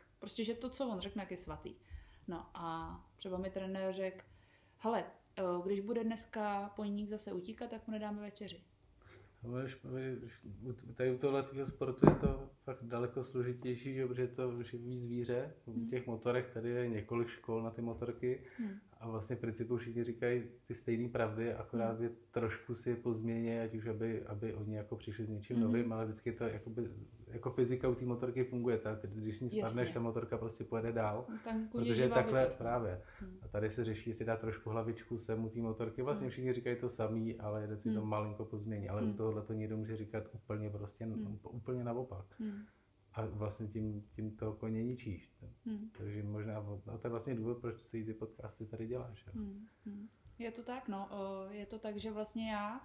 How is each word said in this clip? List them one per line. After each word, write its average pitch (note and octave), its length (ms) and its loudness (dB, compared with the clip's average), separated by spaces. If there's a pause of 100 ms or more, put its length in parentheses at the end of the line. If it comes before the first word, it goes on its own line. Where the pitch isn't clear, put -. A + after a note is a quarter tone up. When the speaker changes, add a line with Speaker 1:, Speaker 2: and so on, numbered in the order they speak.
(180)
Speaker 1:
prostě, A3 260 -4
že A3+ 100 0
to, B3 160 -6
co B3+ 180 -2
on G#3 120 -2
řekne, G3 220 -6
jak F#3 80 -8
je F3+ 60 -4
svatý. - 380 -10 (540)
No E3+ 260 -6
a E3 460 -6 (160)
třeba F#3 220 -4
mi F#3+ 120 -2
trenér F#3+ 440 0
řekl, F#3+ 300 -2 (540)
hele, A3 260 2 (340)
eh, G3 40 0 (240)
když G3 140 4
bude A3+ 240 0
dneska G#3 720 0
Poník G#3 320 -2
zase G#3 240 -4
utíkat, G#3+ 380 -6
tak A3 160 -8
mu A3+ 60 -4
nedáme G#3 300 -2
večeři. G3+ 380 -10 (840)
Speaker 2:
A A#2 40 -6
budeš, C3 260 -2
budeš, B2+ 720 -6 (180)
u, B2+ 100 -4 (220)
tady C3 200 6
u B2+ 40 0
tohle C#3 240 6
tvýho C3+ 240 -2
sportu - 420 10
je - 60 12
to C3+ 360 2 (140)
fakt B2+ 200 -4
daleko A#2+ 400 0
složitější, B2 720 -2
že, C3 120 2
protože B2 160 0
je B2 60 2
to B2 340 0
živý A#2+ 380 -4
zvíře. A#2+ 540 0 (120)
V A#2 100 -8
Speaker 1:
Hmm. A#2 120 0
Speaker 2:
těch B2 180 0
motorech B2 420 2
tady A#2+ 220 -2
je A#2+ 180 2
několik A#2 400 2
škol A2+ 340 -2
na A2+ 80 0
ty A2+ 120 -6
motorky A#2+ 600 0 (140)
Speaker 1:
Hmm. A3 120 -2 (300)
Speaker 2:
a A#2 80 -6
vlastně A2+ 280 -2
v A2 40 -8
principu A#2 360 0
všichni A#2 280 0
říkají A#2+ 380 2 (240)
ty A#2+ 80 -4
stejný A#2 340 2
pravdy, A2+ 460 2
akorát A2+ 400 2
Speaker 1:
Hmm. A#2 80 0
Speaker 2:
je A#2 80 2 (200)
trošku A2+ 440 0
si B2 160 0
je A#2+ 60 4
pozmění, A2+ 640 2
ať A2+ 140 -2
už A2 120 -4
aby, A2 400 0
aby G#2+ 280 -2
oni G#2 220 -2
jako G#2+ 200 -4
přišli G#2+ 280 -4
s G#2 40 -2
něčím G#2+ 280 -2
Speaker 1:
Mhm. A#2 100 8
Speaker 2:
novým, A#2 260 6
ale A2+ 120 0
vždycky A2 280 -2
to A#2 120 -2
jakoby, A2 460 -2 (360)
jako A#2+ 240 -4
fyzika B2+ 380 4
u B2 60 6
té B2 100 0
motorky B2 400 2
funguje, A#2+ 340 4
tak G#2+ 220 -2
ty, G#2 120 -6
když G#2+ 260 -2
s - 20 -14
ní B2 100 0
spadneš, A2+ 360 2
Speaker 1:
Jasně. A2+ 80 -2
Speaker 2:
ta A#2 60 0
motorka A2+ 380 0
prostě - 260 -4
pojede A2+ 280 2
dál, G#2+ 340 2 (180)
Speaker 1:
Tam A3 240 0
kůže A#3+ 160 0
Speaker 2:
protože - 100 6
Speaker 1:
živá - 200 6
Speaker 2:
takhle C3 260 8
Speaker 1:
bytost, B2+ 200 4
no. A#2+ 40 -2
Speaker 2:
právě. A2+ 380 2 (180)
Speaker 1:
Hmm. - 220 -10
Speaker 2:
A G#2 60 -10
tady G#2 220 2
se A2+ 140 0
řeší, A2 260 0
jestli A2+ 140 -4
dá A2+ 120 4
trošku A2 340 -2
hlavičku A2+ 480 -2
sem A2+ 260 0
u A2 40 0
té A#2 120 -2
motorky. A2+ 420 0
Vlastně C#3+ 220 0
Speaker 1:
Hmm. B2 60 0
Speaker 2:
všichni B2+ 220 0
říkají A#2+ 240 2
to A#2+ 120 0
samý, A2+ 500 0
ale G#2+ 220 0
jeden G#2+ 180 -2
si A2 160 2
to G#2+ 60 4
Speaker 1:
Hmm. G#2+ 80 0
Speaker 2:
malinko G#2+ 360 0
pozmění, G#2 440 -2
ale G#2 140 2
u - 20 4
Speaker 1:
Hmm. G#2 100 4
Speaker 2:
tohohle G#2+ 280 2
to A2 100 -4
někdo A2 240 0
může A2 200 -2
říkat G#2+ 360 -4
úplně G#2+ 380 -2
prostě G#2 340 -6
n-, A2+ 100 -2
Speaker 1:
Hmm. G#2+ 280 -4
Speaker 2:
úplně B2 420 -4
naopak. A#2 420 -2 (120)
Speaker 1:
Hmm. G#3+ 180 -4 (560)
Speaker 2:
A A2 140 -2
vlastně G#2+ 420 -4
tím, G#2+ 440 -2
tím G#2+ 240 -6
toho A2 160 -2
koně A2 320 0
ničíš. A#2 480 -4 (340)
Speaker 1:
Hmm. A3 320 -4
Speaker 2:
Takže G#2 240 -4
možná, G#2 360 -2 (340)
a A2+ 60 -6
to A#2+ 80 -4
je A#2+ 40 0
vlastně A#2 240 -2
důvod, A#2 260 0
proč A#2 200 -4
si A2 240 -6
ty A2 100 -4
podcasty A2 520 -8
tady A2+ 200 -6
děláš, A#2+ 400 -4
jo? G2 80 -12
Speaker 1:
Hmm. G#3 320 -6 (200)
Hmm. G#3 220 -8 (300)
Je A#3 120 -4
to A#3 120 -10
tak, B3 260 -6
no. G3 220 -2
O, G3 420 -4
je G#3 140 -8
to A3 120 -8
tak, G#3+ 200 -4
že G#3+ 120 -4
vlastně G#3+ 420 -2
já, G#3+ 320 -2